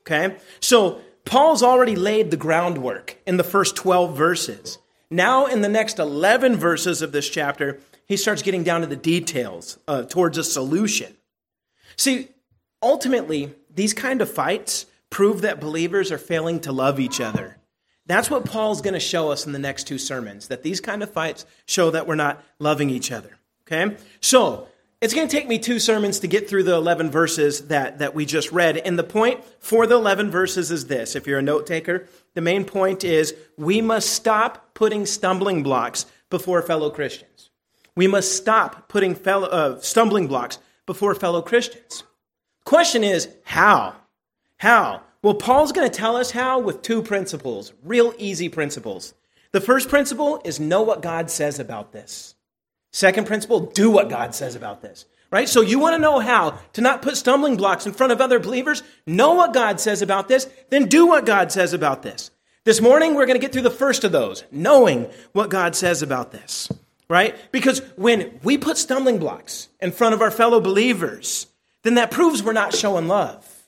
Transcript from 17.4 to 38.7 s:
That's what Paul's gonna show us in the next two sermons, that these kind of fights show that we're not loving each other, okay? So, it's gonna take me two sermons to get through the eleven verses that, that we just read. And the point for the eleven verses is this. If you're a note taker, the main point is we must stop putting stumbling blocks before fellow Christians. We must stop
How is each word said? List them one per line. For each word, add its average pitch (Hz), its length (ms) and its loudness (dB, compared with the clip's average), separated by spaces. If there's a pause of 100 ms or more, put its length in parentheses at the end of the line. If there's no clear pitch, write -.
That's 185 240 0
what 269 160 -2
Paul's 214 360 -4
gonna 190 180 -4
show 160 320 -4
us 143 140 -6
in 147 80 -10
the 139 60 -10
next 139 260 -8
two 139 120 -10
sermons, 110 520 -12
that 127 120 -10
these 185 200 -6
kind 208 200 -8
of 208 100 -10
fights 160 340 -8 (200)
show 170 260 0
that 160 140 -4
we're 160 100 -2
not 147 280 -2 (160)
loving 147 300 0
each 127 220 -6
other, - 260 -14 (280)
okay? 190 300 -4 (240)
So, 190 480 2 (320)
it's 226 140 -2
gonna 311 140 0
take 285 200 -2
me 226 120 0
two 233 200 -2
sermons 208 400 0
to 190 80 -6
get 202 220 -2
through 196 140 0
the 175 100 2
eleven 165 360 0
verses 147 580 0
that, 143 320 -2
that 139 140 -4
we 151 120 -4
just 147 260 -4
read. 165 260 2
And 175 220 -2
the 165 40 -2
point 226 380 0 (180)
for 226 280 2
the 240 80 6
eleven 208 340 2
verses 175 420 -2
is 139 160 -6
this. 123 280 -6
If 135 120 -8
you're 139 120 -2
a 135 40 -2
note 147 220 -2
taker, 175 420 -6 (260)
the 165 80 -6
main 185 240 0
point 190 400 -2
is 160 300 0 (220)
we 185 240 0
must 220 280 -2
stop - 640 -2
putting 214 320 0
stumbling 185 580 -2
blocks 120 420 -2 (240)
before 175 320 -2
fellow 165 280 -2
Christians. - 600 -10 (440)
We 185 120 4
must 196 280 0
stop - 540 -2